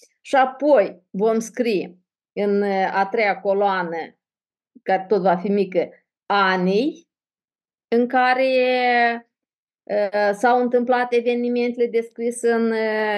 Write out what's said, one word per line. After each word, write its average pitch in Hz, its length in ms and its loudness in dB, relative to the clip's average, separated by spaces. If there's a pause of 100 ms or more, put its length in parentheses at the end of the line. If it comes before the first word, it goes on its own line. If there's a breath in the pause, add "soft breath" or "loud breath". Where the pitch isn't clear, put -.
(220 soft breath)
Și - 160 -6
apoi 262 760 2
vom 220 280 0
scrie 220 600 -4 (340)
în, 202 300 0 (300)
a 196 140 0
treia 196 340 -2
coloană, 196 560 -2 (840)
care 185 260 -2
tot 208 120 2
va 175 160 2
fi 190 120 -4
mică, 185 400 0 (380 loud breath)
anii 196 800 0 (800)
în 240 180 2
care, 254 1200 0 (1000)
s-au 247 280 2
întâmplat 247 520 0
evenimentele 240 760 0
descrise 233 640 -4
în, 226 220 0 (440)